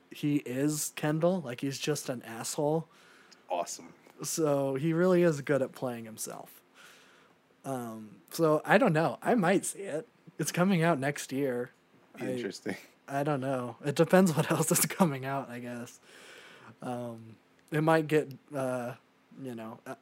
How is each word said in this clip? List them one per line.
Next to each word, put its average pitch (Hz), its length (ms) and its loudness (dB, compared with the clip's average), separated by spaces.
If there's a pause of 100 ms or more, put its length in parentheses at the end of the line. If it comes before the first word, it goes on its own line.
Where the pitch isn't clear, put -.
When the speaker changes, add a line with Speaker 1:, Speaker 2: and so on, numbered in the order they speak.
(100)
Speaker 1:
he 147 260 0
is 143 600 -2
Kendall. 165 440 2
Like, 127 200 -8
he's 139 180 -4
just - 300 -4
an 123 140 -6
asshole. 147 680 -2 (640)
Speaker 2:
Awesome. 85 380 -6 (340)
Speaker 1:
So 143 520 0
he 151 180 0
really 180 300 6
is 160 200 4
good 135 200 2
at 123 100 -2
playing 120 340 -6
himself. - 560 -12 (1040)
Um, 117 460 -8 (200)
so 156 340 2
I 175 140 6
don't 226 140 4
know. 156 300 2
I 202 120 2
might 180 320 4
see - 140 -8
it. 139 280 -8 (300)
It's 160 140 -4
coming 180 300 2
out 165 160 4
next 139 340 -4
year. 127 400 -2 (480)
I - 40 -6
Speaker 2:
Interesting. 107 520 -6 (300)
Speaker 1:
I 139 160 -2
don't 143 180 0
know. 127 440 -4
It 143 100 -2
depends 175 400 6
what 147 160 2
<laughs> - 0 -
else 165 220 0
is - 140 4
coming 143 380 0
out, 135 260 -4
I 120 80 -10
guess. 120 420 -10 (840)
Um, 117 540 -8 (340)
it 151 120 2
might 160 240 4
get, 143 240 2 (240)
uh, 127 380 -4 (500)
you 127 120 -8
know, 113 320 -12
uh, 131 160 -12